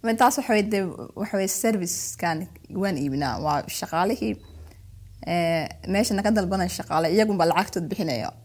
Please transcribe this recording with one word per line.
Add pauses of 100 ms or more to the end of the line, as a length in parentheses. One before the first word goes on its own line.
ma
taas
waxa
weeye,
de, (340)
waxa
weeye
service-kan (320)
waan
iibinaa.
Waa (100)
shaqaalihii, (920)
eh, (220)
meesha
naga
dalbanaya
shaqaale,
iyagunba
lacagtood
bixinaya. (140)